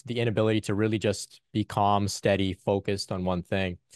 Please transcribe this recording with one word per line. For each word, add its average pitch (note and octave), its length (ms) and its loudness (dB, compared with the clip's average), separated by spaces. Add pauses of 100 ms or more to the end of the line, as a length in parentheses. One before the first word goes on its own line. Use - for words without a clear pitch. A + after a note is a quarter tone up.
the A#2+ 140 -4
inability A2 420 2
to G#2 140 -4
really G#2+ 240 0
just - 420 -2 (100)
be G#2+ 120 0
calm, G2+ 440 2
steady, G2 460 0
focused G2+ 580 -2
on F2+ 140 -4
one F2+ 160 -2
thing. F#2 380 -4 (160)